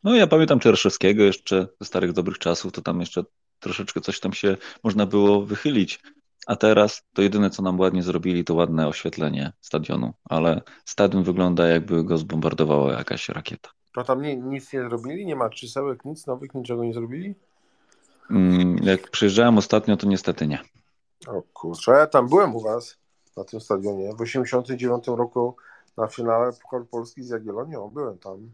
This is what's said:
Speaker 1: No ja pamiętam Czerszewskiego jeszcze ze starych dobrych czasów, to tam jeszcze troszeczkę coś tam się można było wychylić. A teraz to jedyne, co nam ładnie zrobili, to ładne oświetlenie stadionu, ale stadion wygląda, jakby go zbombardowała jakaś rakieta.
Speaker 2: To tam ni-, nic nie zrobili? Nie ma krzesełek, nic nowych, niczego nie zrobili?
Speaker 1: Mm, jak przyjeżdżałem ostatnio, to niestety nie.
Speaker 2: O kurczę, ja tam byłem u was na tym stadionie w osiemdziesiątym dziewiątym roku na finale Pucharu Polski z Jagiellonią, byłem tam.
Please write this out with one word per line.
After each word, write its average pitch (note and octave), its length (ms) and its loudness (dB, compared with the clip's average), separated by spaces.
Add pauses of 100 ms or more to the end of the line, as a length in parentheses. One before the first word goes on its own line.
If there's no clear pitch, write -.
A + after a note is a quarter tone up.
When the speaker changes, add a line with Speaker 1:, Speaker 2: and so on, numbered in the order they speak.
Speaker 1:
No A3 120 4
ja G3+ 120 8
pamiętam D3+ 320 4
Czerszewskiego G#2 640 4
jeszcze F#2+ 440 2 (140)
ze G#2 60 -12
starych F2+ 260 -2
dobrych F2+ 260 -2
czasów, F2 320 -2
to - 100 -12
tam F2 180 -4
jeszcze F2 240 -6 (360)
troszeczkę - 420 -6
coś - 180 -8
tam G2 140 -4
się F#2+ 240 0 (260)
można G#2 220 2
było G2+ 400 4
wychylić. G#2 540 -2 (480)
A G#2+ 80 -2
teraz G#2+ 480 4 (100)
to G2 80 0
jedyne, G2+ 280 4
co F#2+ 140 -6
nam F#2 160 0
ładnie F#2 240 2
zrobili, F2 400 -2
to E2+ 100 -2
ładne D#2+ 340 2
oświetlenie D2 760 -4
stadionu, - 520 -4 (160)
ale E2 320 0 (240)
stadion G2 380 2
wygląda, F2 440 2
jakby E2 360 2
go E2 140 0
zbombardowała D#2 760 0
jakaś - 360 -8
rakieta. - 400 -12 (260)
Speaker 2:
To B2 80 -6
tam C3 180 -2
ni-, D3 160 -6
nic C3+ 360 -10
nie C3+ 60 -4 (100)
zrobili? C3+ 360 -8
Nie D#3 100 -6
ma A#2+ 140 -4
krzesełek, C3+ 560 -8
nic D3+ 220 -14
nowych, C3 260 -10
niczego A#2+ 300 -6
nie A#2 100 -4
zrobili? C#3 420 -10 (960)
Speaker 1:
Mm, F2+ 540 4
jak F#2+ 280 0
przyjeżdżałem A2 460 4
ostatnio, G#2 400 2
to G2+ 100 -4
niestety F2+ 400 -2
nie. C#2+ 120 -4 (680)
Speaker 2:
O G#2 140 -8 (120)
kurczę, E2+ 380 -4
ja D3+ 160 6
tam B2+ 220 2
byłem E3 260 4
u A2+ 60 -6
was A2 360 -6 (400)
na G2 60 -12
tym A2 180 -12
stadionie G2+ 560 -4
w A#2 40 -8
osiemdziesiątym B2+ 560 -4
dziewiątym B2 360 -4
roku A#2+ 420 -4 (420)
na G#2+ 100 -2
finale A#2 540 -2
Pucharu A#2+ 240 -10
Polski A#2 380 -12
z A#2+ 60 -16
Jagiellonią, A2 600 -10
byłem A2+ 280 -12
tam. G2+ 360 -18